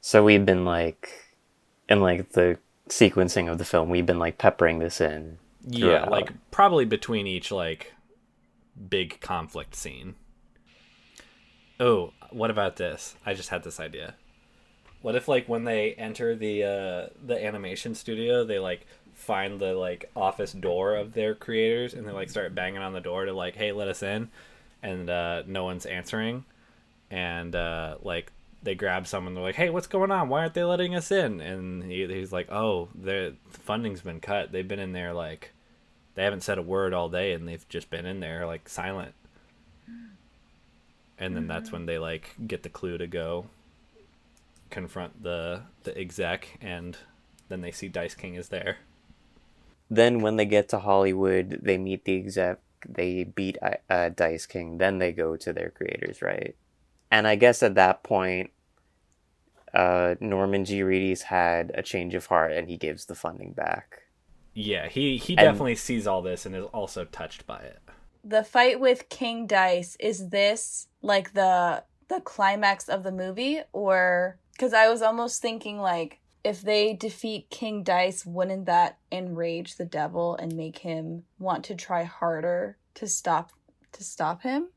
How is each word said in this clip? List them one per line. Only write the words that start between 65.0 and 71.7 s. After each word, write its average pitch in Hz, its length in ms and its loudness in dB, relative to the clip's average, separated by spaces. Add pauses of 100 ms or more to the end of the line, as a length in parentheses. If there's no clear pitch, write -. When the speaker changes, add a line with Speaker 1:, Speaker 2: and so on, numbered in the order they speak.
Speaker 2:
he 175 200 -4
Speaker 1:
And - 80 10
Speaker 2:
definitely 123 300 4
sees 110 320 -4
all 95 140 0
this 90 240 -6
and 95 100 -10
is 95 100 -8
also 98 400 -8
touched - 400 -14
by - 140 -12
it. - 200 -18 (460)
Speaker 3:
The 214 180 2
fight 247 360 4
with 247 300 4
King 233 380 -6
Dice, 185 520 2
is 190 300 -2
this, 202 580 0 (140)
like, 196 320 2
the, 180 500 4 (260)